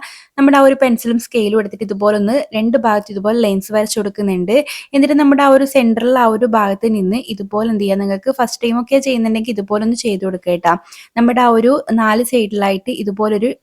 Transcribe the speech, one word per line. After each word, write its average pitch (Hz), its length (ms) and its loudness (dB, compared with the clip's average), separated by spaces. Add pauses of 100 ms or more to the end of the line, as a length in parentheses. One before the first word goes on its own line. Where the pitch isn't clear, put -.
(360)
നമ്മുടെ 277 240 4
ആ - 80 6
ഒരു 269 140 4
പെൻസിലും 233 420 0
സ്കെയിലും 214 380 0
എടുത്തിട്ട് 202 260 -10
ഇതുപോലെ 208 320 0
ഒന്ന് 214 160 0 (220)
രണ്ട് 226 280 0
ഭാഗത്ത് 208 280 0
ഇതുപോലെ 208 320 -2
ലൈൻസ് 196 300 -2
വരച്ചു 214 240 -2
കൊടുക്കുന്നുണ്ട്. 196 560 -2 (380)
എന്നിട്ട് 285 280 2
നമ്മുടെ 277 240 4
ആ 277 100 4
ഒരു 269 180 2
സെന്ററിൽ 240 440 2
ആ 240 80 4 (100)
ഒരു 233 200 0
ഭാഗത്ത് 202 400 0
നിന്ന് 196 240 -2 (140)
ഇതുപോലെ 208 400 -4
എന്ത് 202 100 -2
ചെയ്യാം, 196 200 0
നിങ്ങൾക്ക് 196 340 -2
ഫസ്റ്റ് - 260 -4
ടൈം 233 200 0
ഒക്കെ 269 240 0
ചെയ്യുന്നുണ്ടെങ്കിൽ 226 480 -2
ഇതുപോലെ 208 320 -4
ഒന്ന് 233 180 -2
ചെയ്ത് 190 220 -2
കൊടുക്കുക 180 340 -4
ട്ടോ. 170 120 2 (440)
നമ്മുടെ 240 300 2
ആ - 100 4
ഒരു 240 160 4 (260)
നാല് 220 320 0
സൈഡിലായിട്ട് 202 580 -2 (140)
ഇതുപോലൊരു 214 480 -2 (100)